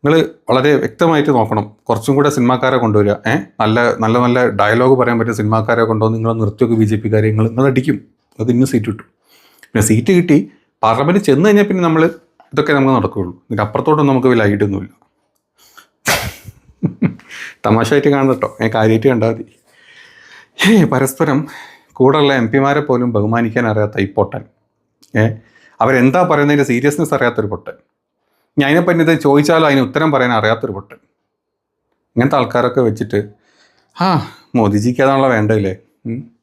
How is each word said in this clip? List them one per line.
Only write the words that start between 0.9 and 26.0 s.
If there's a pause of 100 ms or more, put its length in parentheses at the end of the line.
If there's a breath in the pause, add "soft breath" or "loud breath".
നോക്കണം, (180)
കുറച്ചും
കൂടെ
സിനിമാക്കാരെ
കൊണ്ടുവരിക. (140)
ഏ, (260)
നല്ല, (220)
നല്ല,
നല്ല (100)
ഡയലോഗ്
പറയാൻ
പറ്റിയ
സിനിമാക്കാരെ
കൊണ്ടുവന്ന്
നിങ്ങൾ
നിർത്തിയൊക്കെ
ബി
ജെ
പിക്കാരെ
നിങ്ങൾ,
നിങ്ങൾ
അടിക്കും, (420)
അത്
ഇന്ന്
സീറ്റ്
കിട്ടും. (540 soft breath)
പിന്നെ
സീറ്റ്
കിട്ടി (460 loud breath)
പാർലമെന്റ്
ചെന്ന്
കഴിഞ്ഞാൽ
പിന്നെ
നമ്മൾ (500)
ഇതൊക്കെ
നമുക്ക്
നടക്കുകയുള്ളൂ. (120)
ഇതിൻ്റെ
അപ്പുറത്തോട്ടൊന്നും
നമുക്ക്
വലിയ
ഐഡിയ
ഒന്നുമില്ല. (2750 loud breath)
തമാശയായിട്ട്
കാണണ്ട
കേട്ടോ, (120)
ഞാൻ
കാര്യമായിട്ട്
കണ്ടാൽ
മതി. (1160 loud breath)
ഹേ, (100)
പരസ്പരം (560 loud breath)
കൂടെയുള്ള
എം
പിമാരെ
പോലും
ബഹുമാനിക്കാൻ
അറിയാത്ത
ഈ
പൊട്ടൻ, (720)
ഏ, (560 loud breath)
അവരെന്താ